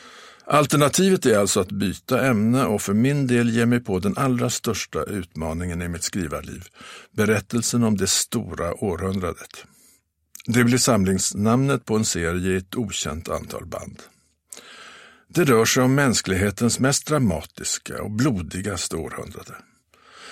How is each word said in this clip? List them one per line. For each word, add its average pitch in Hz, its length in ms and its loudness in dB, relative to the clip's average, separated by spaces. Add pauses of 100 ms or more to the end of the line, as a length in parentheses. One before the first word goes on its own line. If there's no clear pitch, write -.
(440)
Alternativet 175 800 4
är 110 120 6
alltså 101 220 2
att 95 120 -2
byta 104 540 0
ämne 120 380 4
och 101 180 0
för 98 120 0
min 135 320 2
del 117 240 2
ge 117 160 2
mig 120 140 4
på 98 180 -2
den 95 180 -2
allra 123 340 0
största - 520 -4
utmaningen 85 800 -6
i 85 60 -6
mitt 85 140 -8
skrivarliv, 76 640 -6 (480)
berättelsen 113 720 0
om 110 120 2
det 98 100 0
stora 87 800 -4
århundradet. 92 800 -4 (840)
Det 117 180 4
blir 120 140 4
samlingsnamnet 113 1040 2
på 110 120 -2
en 110 80 0
serie 87 480 -2
i 92 40 2
ett 92 200 -8
okänt 87 520 -6
antal - 380 -8
band. - 360 -12 (1300)
Det 170 160 0
rör 113 200 6
sig 127 180 2
om 131 120 4
mänsklighetens 104 840 0
mest 135 260 0
dramatiska - 960 -4
och 104 80 -6
blodigaste 98 840 -4
århundrade. - 580 -10 (760)